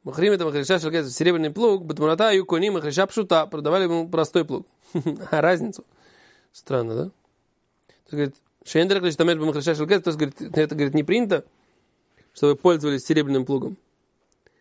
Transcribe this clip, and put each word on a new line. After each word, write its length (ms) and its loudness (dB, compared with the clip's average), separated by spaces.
Э, 40 -
Махрим — 280 0
это 120 0
махриша 360 0
шель 100 -4
кесов, 220 -2
серебряный 380 2
плуг, 340 0
бетмурата 480 0
ю 120 2
кони 260 0
махриша 360 0
пшута, 400 0
продавали 380 0
ему 240 -2
простой 360 0
плуг. 220 -8
<laughs> 380 -4
А 100 0
разницу? 440 0
Странно, 420 -4
да? 100 -4
То 80 -14
есть, 180 -20
говорит, 220 -4
"Шеэн 240 2
дерech 160 0
лештамеш 340 2
бе 60 -4
махриша 320 -2
шель 100 -2
кесов", 160 2
то 80 -2
есть, 80 -4
говорит, 400 -4
"Это, 160 0
говорит, 200 -2
не 100 2
принято, 400 0
чтобы 220 4
пользовались 480 2
серебряным 400 2
плугом". 320 -4